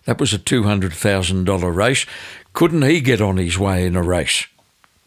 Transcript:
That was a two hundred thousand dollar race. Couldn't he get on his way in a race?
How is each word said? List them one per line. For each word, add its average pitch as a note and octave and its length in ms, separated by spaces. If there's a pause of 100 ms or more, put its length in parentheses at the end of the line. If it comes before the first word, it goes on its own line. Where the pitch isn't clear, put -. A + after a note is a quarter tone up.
That A#2+ 140
was C#3+ 140
a G#2 40
two A2 260
hundred G2 300
thousand F#2+ 520
dollar F2+ 260
race. G#2+ 340 (480)
Couldn't E3 300
he D#3+ 180
get A#2+ 200
on F#2+ 160
his F2 200
way F#2 300
in F2 80
a F2+ 80
race? F2 420 (600)